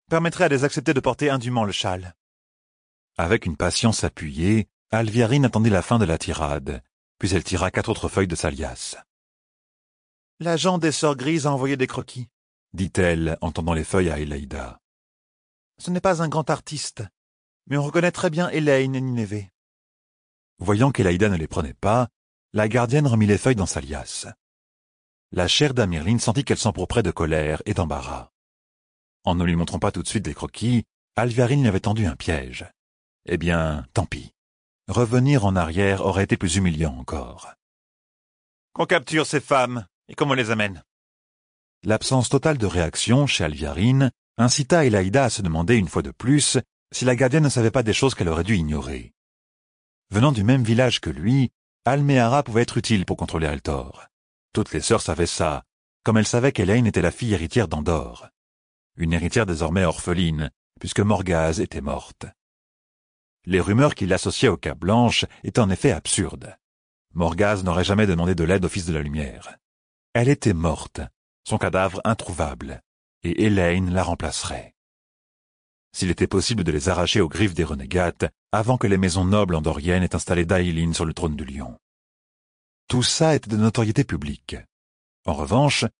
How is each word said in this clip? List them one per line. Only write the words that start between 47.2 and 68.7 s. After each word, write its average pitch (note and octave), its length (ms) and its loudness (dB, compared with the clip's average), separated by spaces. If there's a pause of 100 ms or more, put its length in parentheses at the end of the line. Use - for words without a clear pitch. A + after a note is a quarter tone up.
ne C#3+ 40 4
savait A2+ 220 2
pas B2+ 140 0
des G#2+ 100 2
choses C3+ 220 2
qu'elle F2+ 120 0
aurait E2 160 0
dû G#2+ 120 2
ignorer. C#2+ 580 -4 (960)
Venant A#2+ 220 4
du G#2+ 100 0
même B2+ 220 4
village A#2 360 2
que - 100 -6
lui, A#2 420 2 (320)
Almehara C#3 580 4
pouvait A#2+ 200 2
être - 140 -2
utile G#2 300 0
pour F#2 100 -4
contrôler D#2+ 300 -4
Altor. C#2+ 640 -6 (440)
Toutes G#2+ 200 -2
les D#2 80 -4
sœurs A2 200 2
savaient E2 260 -2
ça, D2+ 380 -4 (380)
comme A2 160 2
elles G#2+ 80 4
savaient B2+ 260 2
qu'Elaine A2 360 2
était F2+ 140 0
la E2+ 100 2
fille A2+ 200 -4
héritière E2+ 360 0
d'Andorre. D2+ 640 -4 (640)
Une E2 160 -2
héritière F2 340 0
désormais E2+ 380 0
orpheline, D#2+ 640 -2 (300)
puisque - 200 -4
Morgase F2+ 600 0
était D2+ 200 -6
morte. - 460 -10 (1200)
Les F2+ 140 2
rumeurs G#2 380 4
qui G2+ 100 -2
l'associaient F#2 420 2
aux F2 80 4
Capes C#2 220 -8
Blanches A2 460 2 (180)
étaient G#2 180 0
en G2 100 4
effet C3 200 2
absurdes. D#2 680 -4 (580)
Morgase F2+ 500 2
n'aurait F2+ 180 2
jamais G2+ 240 2
demandé F2 300 2
de E2 80 0
l'aide F#2 200 2
au E2 40 -2
Fils E2+ 180 -6